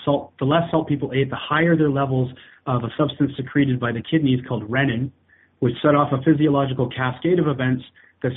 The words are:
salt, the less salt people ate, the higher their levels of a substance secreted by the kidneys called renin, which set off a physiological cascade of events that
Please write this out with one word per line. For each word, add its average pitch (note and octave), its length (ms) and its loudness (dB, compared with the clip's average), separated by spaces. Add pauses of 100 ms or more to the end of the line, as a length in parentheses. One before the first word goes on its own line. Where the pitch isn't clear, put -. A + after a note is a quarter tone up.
salt, C#3+ 340 -2
the C#3 60 -4
less E3 260 2
salt D#3 180 0
people C3+ 260 -2
ate, C3+ 160 0
the - 60 -6
higher E3 380 2
their D#3 140 2
levels C3 420 0 (360)
of A#2+ 180 -2
a A2+ 40 -4 (100)
substance C#3+ 360 0
secreted C3 460 0
by A#2+ 100 -2
the A2+ 120 -6
kidneys C3+ 440 2
called G#2 220 -6
renin, C3 420 0 (500)
which A#2+ 200 2
set D3 140 4
off C#3+ 180 2
a C3 100 -2
physiological C#3 680 2
cascade C3 480 -2
of D3+ 100 2
events B2+ 340 0 (400)
that B2+ 140 -2